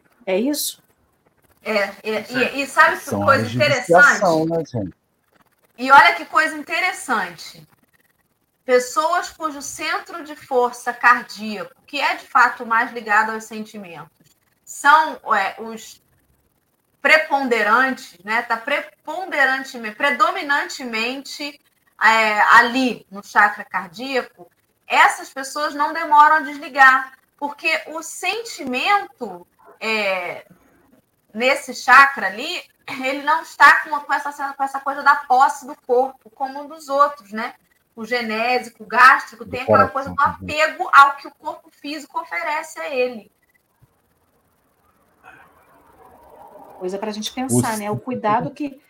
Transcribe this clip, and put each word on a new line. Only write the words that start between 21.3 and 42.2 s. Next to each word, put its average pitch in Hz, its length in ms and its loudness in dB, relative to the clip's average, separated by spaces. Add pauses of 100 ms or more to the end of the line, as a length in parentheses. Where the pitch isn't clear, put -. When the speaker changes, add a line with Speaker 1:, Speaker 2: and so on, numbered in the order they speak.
Speaker 2:
é, 220 380 4 (160)
ali 247 540 2
no 196 140 -14
chakra 208 400 2
cardíaco, 190 840 -8 (360)
essas 320 440 2
pessoas 294 440 -6
não 302 180 -2
demoram 311 440 6
a 311 40 0
desligar, 269 720 2 (260)
porque 311 480 -4
o 311 160 -12
sentimento, 339 1400 -6 (340)
é, 196 640 -4 (880)
nesse 254 400 -2
chakra 254 540 4
ali, 277 360 -8 (420)
ele 277 180 -4
não 302 200 0
está 311 400 4
com, 320 80 -14 (100)
com 294 120 -8
essa, 285 420 -6
com - 80 -8
essa 269 180 -4
coisa 277 220 -6
da 277 140 4
posse 254 500 2
do 294 100 -14 (100)
corpo, 254 440 -2
como 269 300 -10
um 285 80 -14
dos 311 200 -16
outros, 277 440 0
né? 226 220 -8 (400)
O 226 100 -12
genésico, 226 800 -4
o - 20 -18
gástrico, 254 580 2
Speaker 3:
Do - 60 -16
Speaker 2:
tem 247 120 -8
aquela - 260 4
Speaker 3:
coração, - 260 -6
Speaker 2:
coisa - 220 0
do - 80 -18
Speaker 3:
uhum. 302 80 -10
Speaker 2:
apego 311 400 -2
ao - 240 8
que - 100 -18
o - 60 -18
corpo - 380 -14
físico 294 500 -12